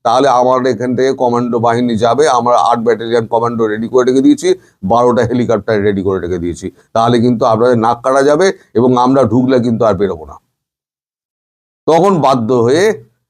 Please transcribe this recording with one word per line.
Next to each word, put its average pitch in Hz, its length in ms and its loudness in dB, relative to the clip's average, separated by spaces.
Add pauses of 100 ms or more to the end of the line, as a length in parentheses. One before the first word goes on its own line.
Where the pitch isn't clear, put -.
তাহলে 131 260 2
আমার 127 360 2
এখান 123 300 -4
থেকে 131 180 0
কমান্ডো 120 460 -2
বাহিনী 117 360 0
যাবে, 120 340 0
আমরা 120 280 0
আট 117 220 0
ব্যাটালিয়ন 113 480 -2
কমান্ডো 117 400 -2
রেডি 110 200 -4
করে 123 180 0
রেখে 131 160 2
দিয়েছি, 151 340 2 (280)
বারোটা 117 400 2
হেলিকপ্টার 110 580 -2
রেডি 101 200 0
করে 95 180 -2
রেখে 87 180 -6
দিয়েছি, 85 340 -8 (220)
তাহলে 117 260 2
কিন্তু 123 260 0
আপনাদের 117 320 2
নাক 117 240 -2
কাটা 135 220 0
যাবে 160 300 2 (200)
এবং 123 240 2
আমরা 131 260 2
ঢুকলে 123 360 0
কিন্তু 113 260 0
আর 104 80 2
বেরোবো 90 320 -4
না। - 120 -20 (1500)
তখন 165 360 2
বাধ্য 127 320 0
হয়ে 147 540 0 (220)